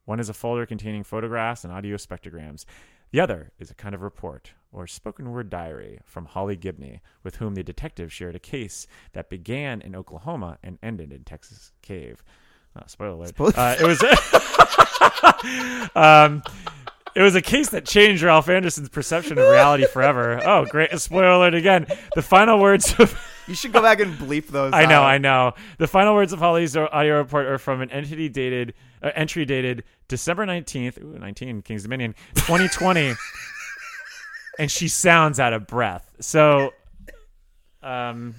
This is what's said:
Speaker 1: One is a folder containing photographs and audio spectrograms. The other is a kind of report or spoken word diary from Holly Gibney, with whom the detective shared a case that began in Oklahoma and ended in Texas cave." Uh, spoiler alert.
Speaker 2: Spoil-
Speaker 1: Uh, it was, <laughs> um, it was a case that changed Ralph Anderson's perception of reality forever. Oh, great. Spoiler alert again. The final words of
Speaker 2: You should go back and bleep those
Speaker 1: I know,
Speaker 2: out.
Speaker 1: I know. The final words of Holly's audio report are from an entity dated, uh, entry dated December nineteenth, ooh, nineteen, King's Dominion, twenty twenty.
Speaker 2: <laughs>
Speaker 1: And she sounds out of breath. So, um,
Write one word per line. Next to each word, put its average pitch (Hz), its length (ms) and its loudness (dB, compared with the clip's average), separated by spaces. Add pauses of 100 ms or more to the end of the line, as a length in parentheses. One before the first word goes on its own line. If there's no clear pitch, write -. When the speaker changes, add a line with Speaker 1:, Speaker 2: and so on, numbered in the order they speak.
Speaker 1:
One 110 140 -8
is 110 100 -8
a 107 60 -12
folder 120 320 -8
containing 107 360 -12
photographs 113 600 -8
and 87 100 -16
audio 101 240 -12
spectrograms. 82 680 -18 (440)
The 135 100 -4
other 98 380 -4
is - 140 -20
a - 20 -20
kind 101 220 -16
of 90 80 -16
report 82 480 -18 (200)
or 90 140 -18
spoken - 460 -18
word 120 180 -14
diary 78 560 -16
from 85 200 -18
Holly 98 300 -10
Gibney, 76 460 -16 (220)
with 92 140 -16
whom 104 180 -10
the 95 80 -10
detective 85 500 -14
shared 87 220 -16
a 90 40 -16
case - 460 -14 (280)
that - 140 -16
began 117 540 -12
in 92 140 -18
Oklahoma 95 640 -14
and 90 220 -18
ended 87 280 -14
in 67 120 -20
Texas - 480 -20 (100)
cave." 67 420 -18 (520)
Uh, - 100 -20
spoiler - 280 -16
alert. 85 160 -16
Speaker 2:
Spoil- 156 260 0
Speaker 1:
Uh, 123 240 0
it 160 80 2
was, 170 160 2
<laughs> - 1900 2
um, 151 480 6 (720)
it 190 60 2
was 196 140 6
a 185 60 2
case 269 280 -2
that 175 160 -8
changed 208 380 4
Ralph 160 260 4
Anderson's 180 400 -2
perception 160 500 -6
of - 100 8
reality 143 380 6
forever. 123 580 0
Oh, 175 200 4
great. 156 340 -2
Spoiler 185 320 2
alert 180 240 4
again. 175 320 2 (280)
The 160 60 -2
final 208 380 6
words 196 400 4
of 220 200 6 (280)
Speaker 2:
You 180 80 -10
should 240 160 -10
go 226 100 4
back 220 200 6
and 185 160 -4
bleep 147 300 -6
those 139 260 -2
Speaker 1:
I 160 120 6
know, 147 160 6
Speaker 2:
out. 139 40 6
Speaker 1:
I 135 120 4
know. 131 360 2 (240)
The 156 100 -2
final 202 260 4
words 196 200 2
of 165 60 -10
Holly's 170 360 0
audio 151 420 0
report 143 300 -2
are 135 100 -4
from 131 240 -6
an 127 100 -10
entity 147 380 -8
dated, 127 440 -6 (280)
uh, 147 140 -4
entry 156 300 -4
dated 127 380 -4 (260)
December 170 360 -6
nineteenth, 143 560 -10
ooh, 151 160 -20
nineteen, 101 440 -14
King's 104 220 -12
Dominion, 120 300 -8 (220)
twenty 180 340 0
twenty. 165 500 0
Speaker 2:
<laughs> - 40 -14 (1400)
Speaker 1:
And 147 120 -4
she 170 160 -6
sounds 160 520 2
out 120 140 0
of 110 140 -8
breath. 110 420 -4 (100)
So, 143 540 2 (1080)
um, 120 560 -10